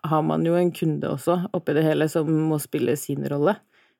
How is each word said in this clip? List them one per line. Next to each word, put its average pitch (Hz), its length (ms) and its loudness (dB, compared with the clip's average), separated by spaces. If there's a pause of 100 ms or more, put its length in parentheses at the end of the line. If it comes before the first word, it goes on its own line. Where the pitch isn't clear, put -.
har 156 200 2
man 160 200 0
jo 165 120 2
en 180 160 2
kunde 156 320 -2
også 175 500 -2
oppi 156 220 -2
det 160 80 4
hele 156 260 2
som 156 180 0
må 156 320 0
spille 143 380 -2
sin 143 320 -6
rolle. 147 260 2 (440)